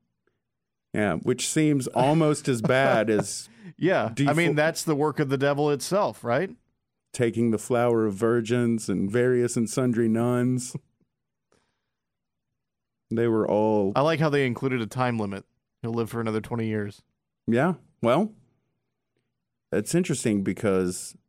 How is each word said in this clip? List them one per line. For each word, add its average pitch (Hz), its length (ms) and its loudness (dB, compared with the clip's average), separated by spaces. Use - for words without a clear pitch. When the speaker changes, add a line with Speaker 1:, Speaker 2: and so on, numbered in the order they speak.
Speaker 1:
Yeah, 101 220 0
which 123 340 -2
seems 147 400 0
almost 147 600 2
as 123 140 0
bad 127 480 2
as - 380 -2
Speaker 2:
<laughs> 180 160 -20
Yeah, 143 340 0
I 147 80 2
mean, 165 180 2
Speaker 1:
defo- 147 40 0
Speaker 2:
that's 156 280 0
the 156 120 0
work 147 220 -2
of 143 120 0
the 135 80 0
devil 143 320 0
itself, 147 520 -2
right? 135 280 -2
Speaker 1:
Taking 117 380 0
the 107 80 0
flower 120 480 2
of 101 80 -2
virgins 117 720 0
and 98 220 -2
various 123 460 2
and 113 140 0
sundry 120 380 0
nuns. 123 680 0
They 117 160 0
were 110 220 2
all 104 480 2
Speaker 2:
I 131 60 2
like 156 180 2
how 160 80 2
they 139 180 2
included 127 340 -2
a 110 60 -4
time 123 320 -2
limit. 101 260 -6
He'll 117 100 -6
live 117 180 -2
for 117 100 -6
another 110 200 -2
twenty 113 280 -6
years. 107 340 -6
Speaker 1:
Yeah, 135 280 2
well, 147 300 2
that's 107 220 -2
interesting 123 500 0
because 92 720 -2